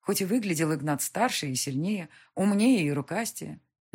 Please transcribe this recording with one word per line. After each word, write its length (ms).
Хоть 200
и 40
выглядел 480
Игнат 280
старше 460
и 80
сильнее, 540
умнее 500
и 80
рукастее, 720